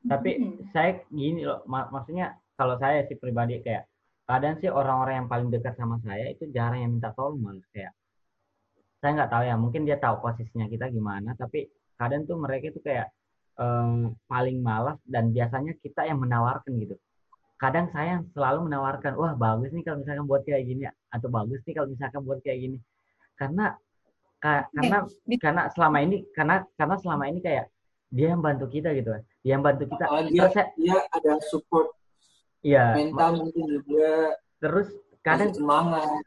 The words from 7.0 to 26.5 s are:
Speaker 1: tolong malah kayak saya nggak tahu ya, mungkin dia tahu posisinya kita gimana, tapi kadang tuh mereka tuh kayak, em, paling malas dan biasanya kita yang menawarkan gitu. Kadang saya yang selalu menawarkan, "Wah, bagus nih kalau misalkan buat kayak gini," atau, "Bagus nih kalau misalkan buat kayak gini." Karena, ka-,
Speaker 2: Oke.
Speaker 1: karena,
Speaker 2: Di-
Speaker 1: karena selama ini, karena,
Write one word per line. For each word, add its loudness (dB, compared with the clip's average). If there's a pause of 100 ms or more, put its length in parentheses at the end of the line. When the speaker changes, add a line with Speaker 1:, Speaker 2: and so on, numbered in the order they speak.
Speaker 1:
tolong -6
malah -8
kayak -14 (1000)
saya 2
nggak 0
tahu 2
ya, 0
mungkin 0
dia 2
tahu 2
posisinya -4
kita -6
gimana, -4
tapi -6 (240)
kadang -2
tuh -6
mereka -6
tuh -14
kayak, -4 (420)
em, 0 (160)
paling -2
malas 0
dan 0
biasanya 0
kita -4
yang -2
menawarkan 0
gitu. -6 (580)
Kadang 0
saya -4
yang -6
selalu 0
menawarkan, -4
"Wah, -2
bagus 0
nih -8
kalau -6
misalkan -6
buat 2
kayak -2
gini," -6 (240)
atau, -6
"Bagus -4
nih -10
kalau -2
misalkan -8
buat -4
kayak -4
gini." -6 (580)
Karena, -2 (600)
ka-, 2
Speaker 2:
Oke. -20
Speaker 1:
karena, 2 (260)
Speaker 2:
Di- -2
Speaker 1:
karena 2
selama 4
ini, 2 (140)
karena, 2 (180)